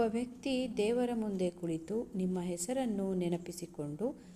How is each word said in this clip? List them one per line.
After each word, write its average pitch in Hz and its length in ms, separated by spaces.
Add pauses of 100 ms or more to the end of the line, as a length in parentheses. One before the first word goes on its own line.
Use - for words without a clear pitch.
ವ್ಯಕ್ತಿ 247 720
ದೇವರ 240 360
ಮುಂದೆ 196 360
ಕುಳಿತು 170 680
ನಿಮ್ಮ 185 240
ಹೆಸರನ್ನು 190 760
ನೆನಪಿಸಿಕೊಂಡು 170 1040 (200)